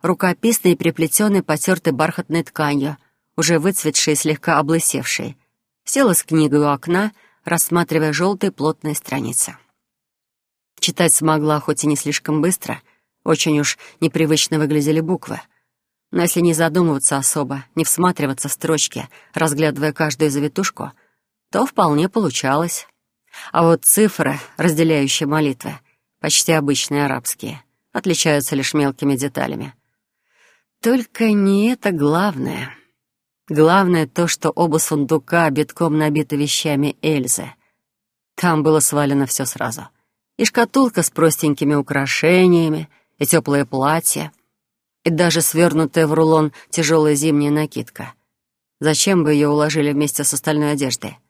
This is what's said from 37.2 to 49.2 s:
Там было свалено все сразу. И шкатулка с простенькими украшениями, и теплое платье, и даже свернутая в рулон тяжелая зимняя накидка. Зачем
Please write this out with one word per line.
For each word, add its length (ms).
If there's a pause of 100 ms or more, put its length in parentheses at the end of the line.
Там 260
было 200
свалено 440
все 200
сразу. 420 (500)
И 60
шкатулка 580
с 80
простенькими 640
украшениями, 1160 (280)
и 80
теплое 400
платье, 680 (720)
и 40
даже 320
свернутая 680
в 60
рулон 380 (180)
тяжелая 460
зимняя 360
накидка. 640 (680)
Зачем 420